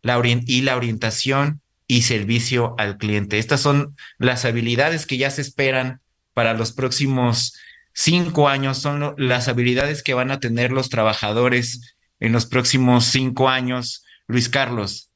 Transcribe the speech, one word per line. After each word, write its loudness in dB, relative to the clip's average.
la 0
orien-, 2
y 2
la 0
orientación -2
y 2
servicio 0
al -4
cliente. -2
Estas 0
son 0
las 0
habilidades 0
que -6
ya 0
se -6
esperan -2
para 2
los -4
próximos -2
cinco 2
años, -2
son -4
lo-, -4
las 0
habilidades 0
que -2
van 0
a -4
tener 0
los -2
trabajadores 0
en 0
los 2
próximos 4
cinco 2
años. -4
Luis 2
Carlos. -4